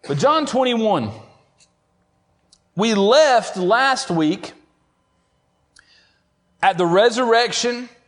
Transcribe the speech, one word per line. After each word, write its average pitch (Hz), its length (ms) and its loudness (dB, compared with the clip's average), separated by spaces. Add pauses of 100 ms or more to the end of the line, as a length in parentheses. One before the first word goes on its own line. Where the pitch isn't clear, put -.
But 175 100 -4
John 294 280 0
twenty-one. 220 640 -2 (1600)
We 220 200 0
left 233 600 2
last 233 540 0
week 165 420 -2 (2000)
at 185 180 0
the 180 80 2
resurrection. 240 1000 0 (200)